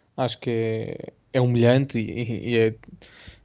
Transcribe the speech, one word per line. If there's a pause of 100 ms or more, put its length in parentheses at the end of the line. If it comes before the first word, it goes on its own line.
(180)
acho
que
é, (180)
é
humilhante
e,
e,
e
é, (680)